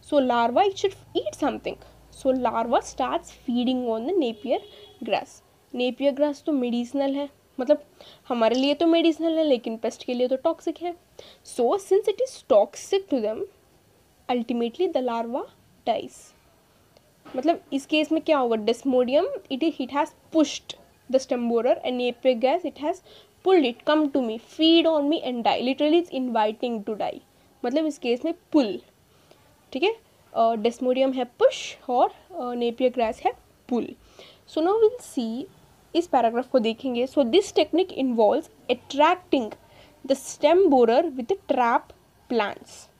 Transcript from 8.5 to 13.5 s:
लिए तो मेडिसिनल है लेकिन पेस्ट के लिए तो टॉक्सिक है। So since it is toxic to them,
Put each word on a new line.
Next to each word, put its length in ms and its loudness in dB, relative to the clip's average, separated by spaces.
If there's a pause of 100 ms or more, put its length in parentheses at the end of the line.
लिए 180 2
तो 140 2
मेडिसिनल 500 2
है 60 2
लेकिन 340 0
पेस्ट 260 -6
के 100 -6
लिए 140 0
तो 80 0
टॉक्सिक 460 -4
है। 140 -8 (600)
So 40 0
since 420 0
it 120 -2
is 360 -6
toxic 480 2 (140)
to 80 0
them, 200 -6 (920)